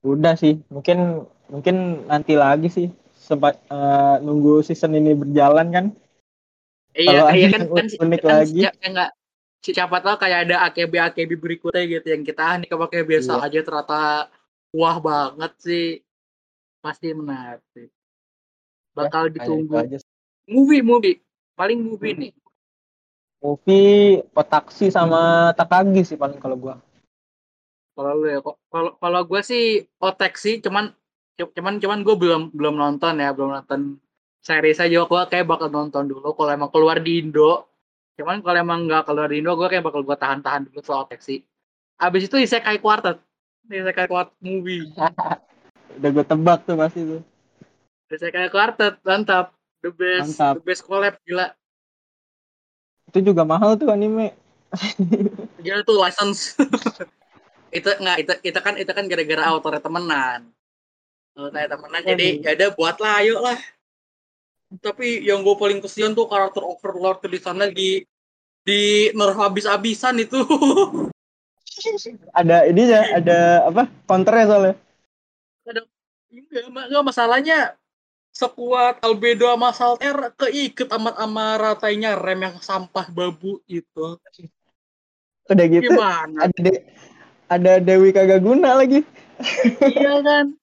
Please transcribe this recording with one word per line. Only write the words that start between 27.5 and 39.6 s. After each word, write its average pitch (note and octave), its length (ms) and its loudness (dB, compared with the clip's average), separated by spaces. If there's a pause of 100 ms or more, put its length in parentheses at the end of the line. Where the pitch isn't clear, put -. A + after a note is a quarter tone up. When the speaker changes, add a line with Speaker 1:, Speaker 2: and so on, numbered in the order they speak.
Speaker 2:
Kalau C#3 180 -6
lu D#3 140 0
ya, C#3+ 120 -2
kok, D3 280 -12
kalau, E3 320 -4
kalau F3+ 240 0
gua F3+ 160 -4
sih A3+ 480 -2 (120)
Otek F#3+ 360 -4
sih, A3 240 -4
cuman, G#3 320 -4 (440)
cu-, E3+ 160 -10
cuman, G3 280 -6
cuman G3+ 240 -4
gua G#3 120 2
belum, E3+ 260 0 (100)
belum D3+ 240 -2
nonton D3 400 -2
ya, C#3+ 160 -2
belum C3+ 240 -6
nonton C#3 400 -8 (480)
series D#3 400 0
aja. E3+ 240 2
Gua F3+ 180 0
kayak F3+ 220 -2
bakal D#3+ 240 -2
nonton D3 340 -6
dulu C#3 300 -8
kalau D3 160 0
emang C#3+ 180 -4
keluar D#3+ 300 2
di E3 240 -4
Indo. D3+ 420 2 (540)
Cuman F3+ 240 -8
kalau F3 160 0
emang E3+ 260 -2
nggak D#3 220 0
keluar D3 240 -2
di D3+ 80 -4
Indo, E3+ 160 -2
gua F3 160 -2